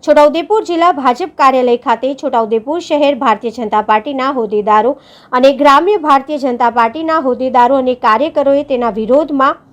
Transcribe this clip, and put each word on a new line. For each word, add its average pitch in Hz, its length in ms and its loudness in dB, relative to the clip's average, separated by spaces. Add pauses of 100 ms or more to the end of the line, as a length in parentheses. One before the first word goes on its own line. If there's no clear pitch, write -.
છોટાઉદેપુર 320 640 2
જિલ્લા 339 320 0
ભાજપ 262 400 -2
કાર્યાલય 254 420 2
ખાતે 247 240 -2 (140)
છોટાઉદેપુર 233 560 -2 (100)
શહેર 294 240 0 (140)
ભારતીય 226 320 -2
જનતા 214 240 -2 (100)
પાર્ટીના 262 460 -2
હોદ્દેદારો 214 580 0 (360)
અને 254 180 4 (120)
ગ્રામ્ય 320 460 4
ભારતીય 277 380 0
જનતા 240 340 0
પાર્ટીના 320 480 -2
હોદ્દેદારો 247 560 0
અને 254 100 -2 (140)
કાર્યકરોએ 277 680 0
તેના 240 240 -2
વિરોધમાં 269 640 0 (120)